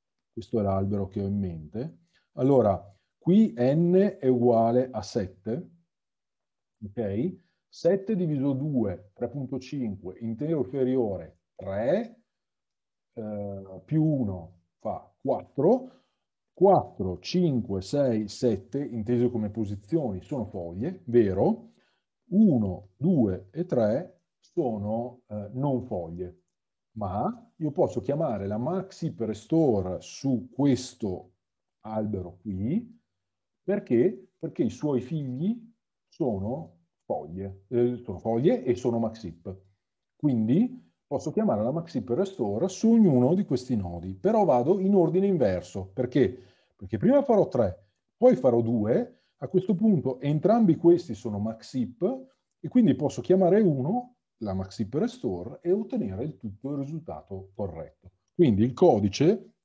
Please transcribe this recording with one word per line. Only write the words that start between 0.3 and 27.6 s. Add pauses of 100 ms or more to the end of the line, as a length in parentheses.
questo
è
l'albero
che
ho
in
mente, (340)
allora (320)
qui
n
è
uguale
a
sette, (1120)
ok? (320)
Sette
diviso
due,
tre
punto
cinque,
intero
inferiore (120)
tre, (920)
eh,
più
uno (180)
fa
quattro, (600)
quattro,
cinque,
sei,
sette,
inteso
come
posizioni,
sono
foglie,
vero? (580)
Uno,
due
e
tre (180)
sono,
eh,
non
foglie. (540)
Ma
io